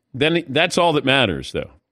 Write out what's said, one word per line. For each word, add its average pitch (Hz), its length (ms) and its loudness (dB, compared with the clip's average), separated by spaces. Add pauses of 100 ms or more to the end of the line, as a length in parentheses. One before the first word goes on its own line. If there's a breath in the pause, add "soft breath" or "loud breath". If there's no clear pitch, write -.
(140)
then 156 340 0
that's 160 300 0
all 170 160 4
that 139 100 0
matters, 117 480 0
though. 73 180 -6 (220)